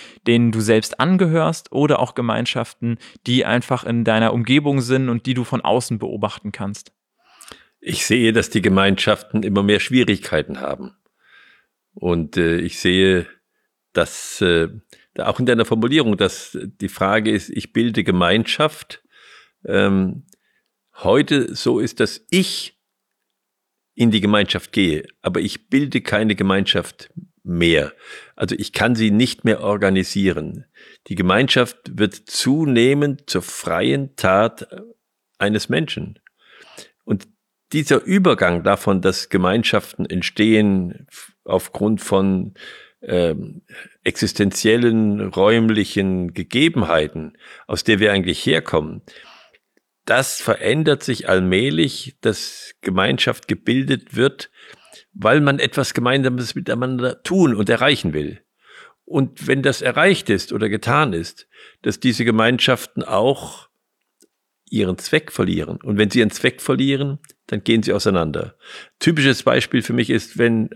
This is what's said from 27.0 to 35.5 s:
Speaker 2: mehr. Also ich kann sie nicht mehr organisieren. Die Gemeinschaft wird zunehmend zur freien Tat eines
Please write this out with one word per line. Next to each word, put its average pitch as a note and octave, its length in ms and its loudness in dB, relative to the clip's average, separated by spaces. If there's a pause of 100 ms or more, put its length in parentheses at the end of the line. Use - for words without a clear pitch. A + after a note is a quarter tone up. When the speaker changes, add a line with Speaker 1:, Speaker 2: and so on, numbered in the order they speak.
Speaker 2:
mehr. E2+ 500 2 (440)
Also - 200 -4
ich - 160 -8
kann A#2 220 0
sie A2 160 2
nicht A#2 340 0
mehr A2+ 160 2
organisieren. F#2+ 1080 0 (420)
Die - 80 -8
Gemeinschaft A#2 840 0
wird G#2 160 2
zunehmend C#3 1120 0
zur F2+ 140 -4
freien C3 720 -4
Tat G2+ 540 2 (720)
eines G#2 300 -2